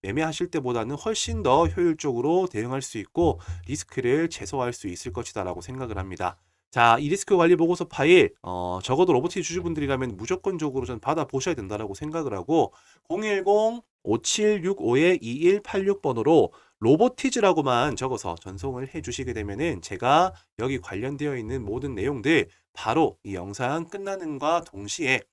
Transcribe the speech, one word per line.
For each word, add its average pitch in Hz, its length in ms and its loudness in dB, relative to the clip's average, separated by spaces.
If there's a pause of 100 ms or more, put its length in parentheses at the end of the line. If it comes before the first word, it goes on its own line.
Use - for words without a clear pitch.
매매하실 160 480 -2
때보다는 127 460 -2
훨씬 220 460 -4
더 147 240 6
효율적으로 160 800 0
대응할 123 340 -4
수 - 180 -10
있고 160 420 0 (260)
리스크를 143 640 -2
최소화할 123 420 -4
수 - 140 -12
있을 90 260 -8
것이다라고 92 480 -6
생각을 120 380 -8
합니다. 92 380 -6 (340)
자, 117 300 6
이 147 80 -2
리스크 190 280 2
관리 175 200 8
보고서 170 300 0
파일, 151 560 6
어, 90 400 -4
적어도 170 300 4
로보티즈 175 300 0
주주분들이라면 143 760 -4
무조건적으로 151 680 -4
전 123 140 -8
받아보셔야 151 540 -2
된다라고 104 400 -6
생각을 151 400 -6
하고 123 380 2 (360)
공일공 214 720 0 (220)
오칠육오 180 920 0
이일팔육 180 1040 2
번으로 131 500 4 (280)
로보티즈라고만 156 1160 4
적어서 117 380 -6
전송을 123 600 -10
해주시게 143 380 -8
되면은 107 500 -4
제가 147 520 2 (240)
여기 131 200 -2
관련되어 135 580 -6
있는 120 280 -6
모든 107 300 -6
내용들 120 540 0 (260)
바로 117 480 0
이 98 120 -10
영상 123 520 -6
끝나는과 170 800 -4
동시에 117 560 -2 (120)